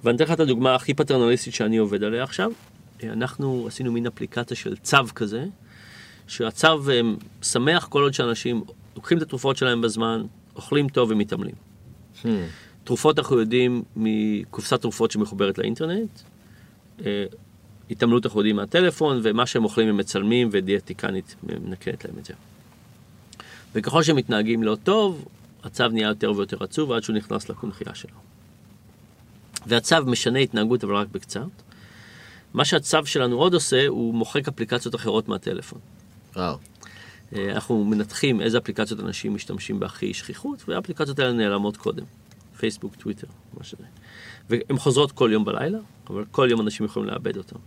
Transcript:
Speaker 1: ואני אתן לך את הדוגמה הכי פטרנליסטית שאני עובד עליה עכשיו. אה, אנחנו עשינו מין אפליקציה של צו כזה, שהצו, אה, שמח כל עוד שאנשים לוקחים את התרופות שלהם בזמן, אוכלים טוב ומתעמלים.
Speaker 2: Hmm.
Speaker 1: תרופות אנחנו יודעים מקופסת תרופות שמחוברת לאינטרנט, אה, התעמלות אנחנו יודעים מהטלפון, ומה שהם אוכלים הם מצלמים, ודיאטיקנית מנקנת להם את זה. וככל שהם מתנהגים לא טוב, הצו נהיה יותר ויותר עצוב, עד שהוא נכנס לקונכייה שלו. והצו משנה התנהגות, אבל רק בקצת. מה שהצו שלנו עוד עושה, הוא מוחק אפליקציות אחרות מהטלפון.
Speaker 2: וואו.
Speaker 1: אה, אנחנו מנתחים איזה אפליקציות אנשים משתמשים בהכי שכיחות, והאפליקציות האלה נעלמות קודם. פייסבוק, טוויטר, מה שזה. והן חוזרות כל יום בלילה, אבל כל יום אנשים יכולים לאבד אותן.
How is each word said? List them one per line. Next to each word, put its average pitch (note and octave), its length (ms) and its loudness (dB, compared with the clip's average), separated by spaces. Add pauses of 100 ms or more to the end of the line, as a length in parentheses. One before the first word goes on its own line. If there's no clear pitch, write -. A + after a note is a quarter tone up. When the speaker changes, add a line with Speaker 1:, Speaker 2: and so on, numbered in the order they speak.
Speaker 1:
ואני A#2+ 120 4
אתן D3+ 100 4
לך D#3+ 60 0
את E3 80 2
הדוגמה B2+ 360 4
הכי C#3 180 0
פטרנליסטית B2+ 600 2
שאני A2+ 240 2
עובד G2+ 260 2
עליה A2+ 200 -2
עכשיו. F#3+ 280 -2 (520)
אה, A2+ 100 -8
אנחנו B2+ 540 -4
עשינו B2 240 -4
מין A#2 160 -2
אפליקציה A#2 500 -6
של G#2+ 180 -6
צו - 220 2 (180)
כזה, A2+ 300 -4 (840)
שהצו, A#2 400 0
אה, C#3 340 4 (400)
שמח D3+ 460 2
כל C#3+ 160 2
עוד C#3 100 2
שאנשים A#2 500 -2 (320)
לוקחים - 220 2
את D#3 60 -2
התרופות C3+ 340 0
שלהם A#2+ 240 2
בזמן, A2+ 420 0 (320)
אוכלים D3 340 0
טוב B2 220 2
ומתעמלים. G#2 440 0 (680)
Speaker 2:
Hmm. A#2 40 -2 (560)
Speaker 1:
תרופות D3+ 360 2
אנחנו C3 200 4
יודעים B2 440 2 (120)
מקופסת G#2+ 840 0
תרופות A2+ 300 0
שמחוברת G2 460 -2
לאינטרנט, E3 520 -2 (960)
אה, G2+ 200 -2 (680)
התעמלות A#2 340 4
אנחנו G#2+ 140 0
יודעים G#2 160 4
מהטלפון, D3+ 680 2
ומה A2+ 220 2
שהם B2 180 0
אוכלים A2 240 2
הם G#2 100 2
מצלמים, G#2+ 540 2
ודיאטיקנית F#2+ 920 -2
מנקנת - 600 -8
להם - 140 -12
את - 60 -18
זה. - 80 -16 (1400)
וככל B2 280 2
שהם D3+ 120 4
מתנהגים A2+ 480 0
לא G#2+ 200 0
טוב, F#3+ 420 2 (380)
הצו - 240 0
נהיה A2 200 0
יותר G#2 240 0
ויותר G2 320 -4
עצוב, C#3 280 -2
עד A2+ 120 0
שהוא A2+ 120 -2
נכנס G#2 340 -4
לקונכייה - 460 -10
שלו. - 220 -18 (1500)
והצו A#2 300 2 (100)
משנה B2 340 0
התנהגות, A#2 440 0
אבל G2+ 120 -2
רק G2+ 160 0
בקצת. G2+ 300 -8 (1120)
מה - 120 2
שהצו D#3+ 400 2
שלנו B2 320 2
עוד F3 160 4
עושה, C#3 340 4
הוא A#2 260 0
מוחק B2+ 340 -2
אפליקציות A#2+ 480 -4
אחרות G#2+ 320 -2
מהטלפון. F#2+ 520 -6 (560)
Speaker 2:
וואו. F2 220 -4 (800)
Speaker 1:
אה, G2 160 -4
אנחנו G#2+ 340 0
מנתחים G#2+ 560 0
איזה A2+ 160 0
אפליקציות G#2+ 420 -4
אנשים G2+ 360 -6
משתמשים G2+ 440 -8
בהכי G2 340 -6
שכיחות, - 560 -12
והאפליקציות D3+ 500 -6
האלה B2+ 120 2
נעלמות G#2 460 0
קודם. - 260 -6 (560)
פייסבוק, - 360 -6
טוויטר, - 320 -10 (300)
מה - 60 -18
שזה. - 200 -18 (640)
והן A#2+ 280 -2
חוזרות C#3 340 4
כל A#2+ 220 4
יום G#2+ 120 2
בלילה, D#3+ 340 -4 (300)
אבל G2+ 220 -6
כל C3 200 4
יום A2+ 100 2
אנשים G#2+ 240 -2
יכולים G#2 240 -4
לאבד G#2 280 -6
אותן. - 180 -14 (120)